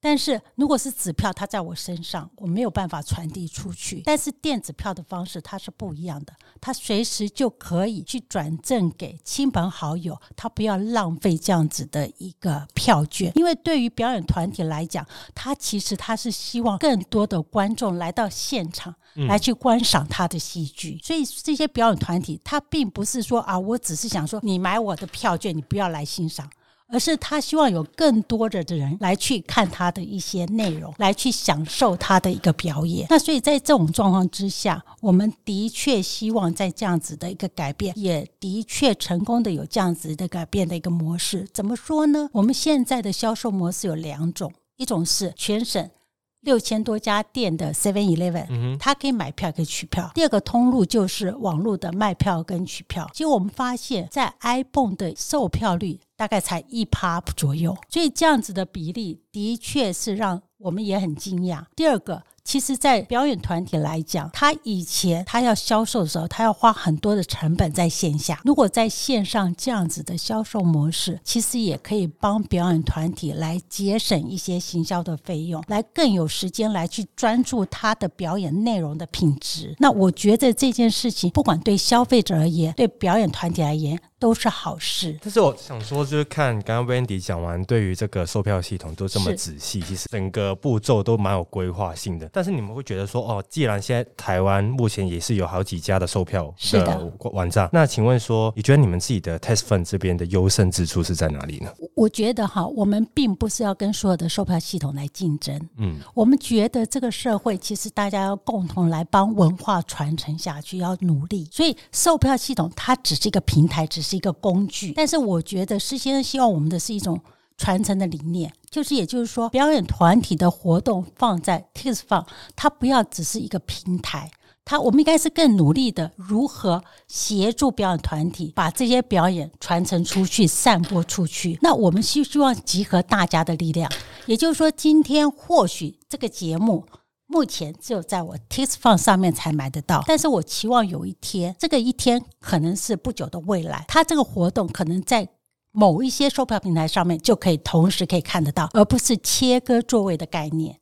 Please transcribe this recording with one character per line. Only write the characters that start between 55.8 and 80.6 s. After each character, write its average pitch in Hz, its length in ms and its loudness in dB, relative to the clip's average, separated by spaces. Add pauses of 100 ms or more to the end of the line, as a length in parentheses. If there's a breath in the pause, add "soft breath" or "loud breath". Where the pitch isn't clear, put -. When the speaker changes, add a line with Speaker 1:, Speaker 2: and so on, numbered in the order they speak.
Speaker 1:
大 220 100 -4
概 208 140 0
才 175 280 -4
一 226 180 -2
趴 175 340 -2 (160)
左 139 180 0
右， 170 220 0 (140)
所 339 120 0
以 311 60 4
这 - 160 -2
样 294 160 6
子 208 140 -8
的 190 100 -4
比 175 280 -8
例 202 280 -8 (100)
的 208 260 -4
确 226 360 -2
是 196 240 -4
让 196 240 -2 (180)
我 190 120 -6
们 196 140 -4
也 196 140 0
很 180 160 -2
惊 180 300 -4
讶。 165 180 -4 (120)
第 320 120 0
二 262 140 4
个， - 220 -10 (220 soft breath)
其 - 160 -2
实 262 160 -2
在 254 260 4
表 247 240 0
演 247 120 0
团 180 260 -4
体 175 140 -4
来 156 240 -2
讲， 160 280 -6
他 294 220 2 (100)
以 190 220 -4
前 175 400 0
他 233 160 -2
要 240 140 4
销 220 280 2
售 220 200 0
的 165 40 0
时 160 120 -4
候， 165 100 -4
他 - 160 -2
要 220 80 4
花 226 180 6
很 170 280 0
多 208 160 0
的 190 100 0
成 165 320 -2
本 175 160 2
在 170 160 2
线 151 300 0
下。 147 260 -4
如 277 100 4
果 262 140 4
在 226 180 2
线 220 380 -2
上 185 320 0
这 - 140 -4
样 190 180 0
子 156 140 -8
的 170 160 -8
销 220 260 -4
售 214 160 -4
模 160 300 2
式， - 340 -4
其 - 160 0
实 233 180 -2
也 190 200 0
可 - 160 -8
以 196 120 0
帮 208 360 -2
表 175 280 0
演 165 120 2
团 160 280 -2
体 160 220 -6
来 160 260 -4 (120)
节 196 280 -2
省 175 300 0
一 190 80 -8
些 180 240 -4
行 170 240 -4
销 175 180 -4
的 165 140 -6
费 160 280 -8
用， 160 240 -6
来 214 140 -2
更 285 300 2
有 165 160 2
时 185 220 -4
间 214 200 -2
来 175 160 -2
去 196 200 -6 (100)
专 240 260 2
注 233 220 0
他 220 300 -2
的 202 140 -4
表 170 280 -4
演 180 260 -2
内 226 160 0
容 156 200 -4
的 170 80 -8
品 151 340 2
质。 - 380 -8
那 277 120 8
我 190 200 4
觉 208 260 4
得 247 160 4
这 262 180 2